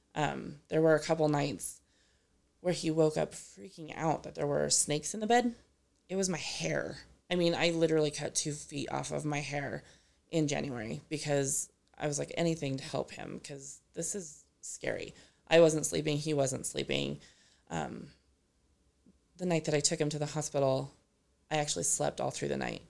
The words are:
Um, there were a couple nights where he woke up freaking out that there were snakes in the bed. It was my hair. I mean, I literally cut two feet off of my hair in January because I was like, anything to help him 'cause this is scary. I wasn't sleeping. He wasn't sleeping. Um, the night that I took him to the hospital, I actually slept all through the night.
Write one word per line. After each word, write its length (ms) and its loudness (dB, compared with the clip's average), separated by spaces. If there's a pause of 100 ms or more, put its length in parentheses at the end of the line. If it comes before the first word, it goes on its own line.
(140)
Um, 440 -4 (120)
there 140 2
were 100 8
a 100 4
couple 240 2
nights 540 -2 (800)
where 100 0
he 200 0
woke 260 4
up 160 -2
freaking 640 -16
out 240 0
that 140 -12
there 100 -2
were 240 2
snakes 460 0
in 60 0
the 40 2
bed. 300 4 (520)
It 100 -4
was 120 0
my 80 0
hair. 600 -4 (340)
I 40 2
mean, 200 4
I 160 4
literally 400 4
cut 240 -6
two 160 -2
feet 400 -6
off 200 -4
of 140 -2
my 140 0
hair 440 -6 (460)
in 180 2
January 640 -4
because 600 0 (280)
I 80 -6
was 140 -2
like, 180 -6
anything 400 0
to 60 -8
help 260 -4
him 340 -12
'cause 360 -14 (160)
this 180 -4
is 320 -12 (160)
scary. 540 -8 (320)
I 140 10
wasn't 260 6
sleeping. 300 0
He 180 -2
wasn't 320 0
sleeping. 540 -2 (500)
Um, 380 -6 (1300)
the 100 -4
night 180 2
that 80 0
I 60 4
took 200 0
him 100 2
to 100 -4
the 80 0
hospital, 640 0 (600)
I 60 0
actually 260 -2
slept 360 -2
all 120 -2
through 160 -6
the 100 -2
night. 320 -6